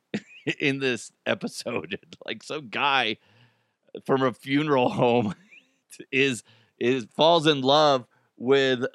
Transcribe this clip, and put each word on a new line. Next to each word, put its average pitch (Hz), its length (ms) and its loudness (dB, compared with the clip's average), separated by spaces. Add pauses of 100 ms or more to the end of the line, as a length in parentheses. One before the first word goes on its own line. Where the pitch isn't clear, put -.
(120)
<laughs> - 460 -8
in 139 220 -2
this 127 320 -4 (140)
episode. 101 800 -6
<laughs> - 220 -20
Like, 110 160 -10
some 139 260 -12
guy 120 500 0 (880)
from 135 160 0
a 127 100 0
funeral 135 560 0
home 117 460 0 (380)
<laughs> - 380 -20
is, 135 320 0 (360)
is, 120 360 -2
falls 160 320 4
in 147 140 2
love 139 460 4 (300)
with 131 480 2 (100)